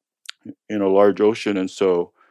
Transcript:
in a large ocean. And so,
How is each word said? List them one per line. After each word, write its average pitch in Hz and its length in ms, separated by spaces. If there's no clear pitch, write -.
in 104 120
a 98 80
large 98 320
ocean. 104 360
And 92 140
so, 90 420